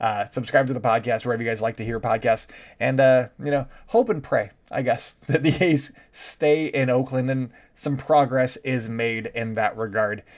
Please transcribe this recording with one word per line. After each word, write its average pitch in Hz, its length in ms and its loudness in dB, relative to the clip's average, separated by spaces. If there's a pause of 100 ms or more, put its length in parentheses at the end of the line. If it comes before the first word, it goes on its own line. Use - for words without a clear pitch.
uh, 104 260 -2
subscribe 135 400 2
to 131 80 -4
the 120 60 -4
podcast 113 440 0
wherever 117 180 -2
you 117 60 -4
guys 110 120 -4
like 110 160 -4
to 110 80 -6
hear 113 160 -4
podcasts, 113 460 0 (320)
and, 131 220 0
uh, 127 280 6 (140)
you 143 80 -2
know, 139 160 0 (220)
hope 233 200 2
and 160 140 -2
pray, 107 280 -2 (200)
I 135 120 -4
guess, 117 300 -2
<laughs> - 140 -20
that 160 160 2
the 156 220 2
A's 151 280 0 (200)
stay 156 540 0
in 131 220 -2
Oakland 127 420 0
and 131 200 -4 (240)
some 143 220 -4
progress 131 600 2
is 123 320 -4
made 113 440 -4
in 113 200 -4
that 107 220 -2
regard. 104 460 -4 (160)